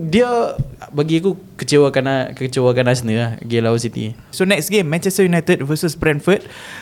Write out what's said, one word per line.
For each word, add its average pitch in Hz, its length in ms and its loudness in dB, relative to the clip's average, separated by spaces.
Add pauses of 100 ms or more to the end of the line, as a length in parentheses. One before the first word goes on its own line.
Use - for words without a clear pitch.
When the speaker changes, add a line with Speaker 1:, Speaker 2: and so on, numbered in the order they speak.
Speaker 1:
dia 233 480 2 (400)
bagi 156 240 0
aku 180 160 0 (240)
kecewakan 139 480 2
lah, 135 160 0 (160)
kecewakan 127 480 2
Arsenal 123 320 0
lah, 117 140 0 (100)
game 117 240 -2
lawan 117 160 2
City. 113 320 -6 (160)
Speaker 2:
So - 160 -2
next 185 240 0
game, 196 160 2
Manchester 175 400 0
United 175 400 2
versus 156 320 -2
Brentford. 156 480 0 (380)